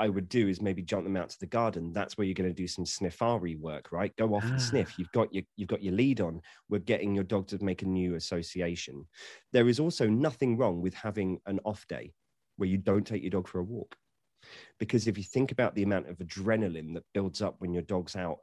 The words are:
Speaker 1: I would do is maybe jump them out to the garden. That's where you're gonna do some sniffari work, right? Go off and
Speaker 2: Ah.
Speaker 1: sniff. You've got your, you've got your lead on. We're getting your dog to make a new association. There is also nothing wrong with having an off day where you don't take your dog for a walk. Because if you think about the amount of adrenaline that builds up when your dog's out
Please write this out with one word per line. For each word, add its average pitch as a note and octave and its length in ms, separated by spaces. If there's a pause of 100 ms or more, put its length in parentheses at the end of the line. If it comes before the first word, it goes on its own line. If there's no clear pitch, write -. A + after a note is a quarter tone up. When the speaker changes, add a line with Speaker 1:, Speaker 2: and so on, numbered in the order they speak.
Speaker 1:
I G#2+ 60
would F#2+ 180
do A2+ 200
is F#2+ 120
maybe F#2+ 220
jump F#2 220
them F#2+ 120
out F2+ 140
to - 100
the F#2+ 60
garden. F#2 460
That's G2 260
where G#2 80
you're F#2+ 80
gonna F#2 180
do F2 160
some - 160
sniffari F2+ 760
work, D#2 340
right? F#2+ 240
Go A2 180
off G#2 100
and B2 100
Speaker 2:
Ah. C3 40
Speaker 1:
sniff. B2 400
You've F2+ 140
got A2+ 200
your, F#2+ 120 (120)
you've G2+ 120
got G2+ 140
your F#2+ 120
lead B2 260
on. E2 200 (280)
We're G#2 120
getting G2+ 340
your G2 100
dog G2 240
to G2+ 160
make F#2 180
a G2 40
new F#2 280
association. E2+ 920 (460)
There B2 160
is B2 120
also D#3 280
nothing B2 500
wrong G2 240
with F2+ 120
having G2 520
an G2 180
off G#2+ 220
day B1 260 (440)
where F#2+ 120
you F#2+ 100
don't G2 280
take A2 160
your F2 80
dog F#2 180
for - 100
a F2 60
walk. G#2+ 320 (840)
Because A2 300
if G2 100
you G2 60
think C3 260
about A#2+ 240
the G2+ 80
amount G2 260
of F2 100
adrenaline F#2 760
that E2+ 180
builds G2 300
up F#2+ 180
when F2+ 120
your F2 100
dog's F#2 340
out F2 260